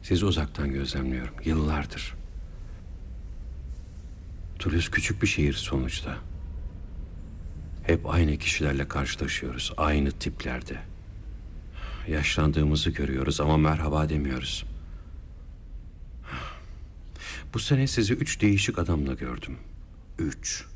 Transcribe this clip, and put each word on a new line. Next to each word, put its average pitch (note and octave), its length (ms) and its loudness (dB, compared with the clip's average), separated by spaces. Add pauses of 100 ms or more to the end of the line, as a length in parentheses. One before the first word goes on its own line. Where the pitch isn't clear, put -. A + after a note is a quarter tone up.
(100)
Sizi F#2 160 6
uzaktan D2 460 2
gözlemliyorum, C2 600 -2 (100)
yıllardır. D2+ 680 2 (2500)
Toulouse - 320 4
küçük - 320 0
bir - 40 4
şehir D2 260 4
sonuçta. - 680 0 (1600)
Hep - 280 4
aynı D#2+ 260 6
kişilerle C#2+ 520 2
karşılaşıyoruz, C2 880 -2
aynı D2 340 4
tiplerde. - 680 -4 (1300)
Yaşlandığımızı D2+ 840 4
görüyoruz C2+ 500 0
ama D2+ 160 6
merhaba D#2 520 6
demiyoruz. C#2+ 560 0 (3000)
Bu - 40 2
sene C3+ 280 4
sizi A#2 280 4
üç - 260 -2
değişik G2+ 380 6
adamla D2+ 360 2
gördüm. B1 440 -6 (600)
Üç. - 460 -2 (120)